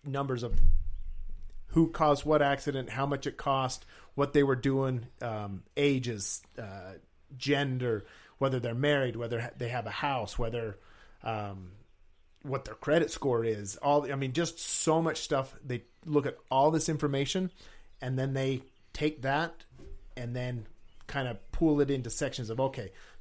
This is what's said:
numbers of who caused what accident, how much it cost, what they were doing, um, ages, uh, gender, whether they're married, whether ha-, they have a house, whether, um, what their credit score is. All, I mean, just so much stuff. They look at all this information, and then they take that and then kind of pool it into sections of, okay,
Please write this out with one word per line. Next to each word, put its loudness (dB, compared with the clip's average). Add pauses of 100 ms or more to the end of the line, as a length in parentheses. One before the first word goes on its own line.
numbers -4
of 6 (1080)
who 6
caused 2
what 4
accident, 0
how -2
much -2
it -6
cost, -2 (300)
what 0
they 8
were 4
doing, 0 (160)
um, -6 (140)
ages, 0 (160)
uh, -12 (440)
gender, -2 (340)
whether 2
they're -4
married, 2
whether -4
ha-, -6
they -4
have -4
a -8
house, -2
whether, -2 (460)
um, -6 (720)
what -6
their -14
credit 2
score 0
is. -4
All, 2
I -4
mean, -4
just -2
so 0
much -2
stuff. -2
They -6 (220)
look 2
at -6 (140)
all 6
this 0
information, 0 (500)
and -2
then -2
they -2 (280)
take -2
that -2 (540)
and -6
then -6 (400)
kind -4
of -10
pool 4
it 4
into -2
sections -4
of, -4
okay, -2 (300)